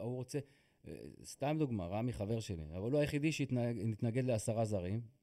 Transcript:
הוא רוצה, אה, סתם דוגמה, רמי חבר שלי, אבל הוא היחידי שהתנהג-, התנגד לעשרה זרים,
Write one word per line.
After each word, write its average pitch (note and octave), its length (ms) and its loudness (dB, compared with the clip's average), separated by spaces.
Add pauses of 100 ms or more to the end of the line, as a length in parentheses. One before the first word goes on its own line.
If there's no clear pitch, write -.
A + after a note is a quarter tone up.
הוא B2 160 -4
רוצה, B2+ 220 -4 (500)
אה, E2 40 -10 (320)
סתם D3+ 340 -2
דוגמה, A#2 280 2
רמי A2 260 0
חבר A2 280 0
שלי, E2+ 220 -4 (140)
אבל A2 160 -2
הוא D3 80 6
היחידי D3 320 2
שהתנהג-, A#2+ 460 0 (140)
התנגד A#2+ 320 2
לעשרה A2+ 400 2
זרים, G2+ 360 0 (220)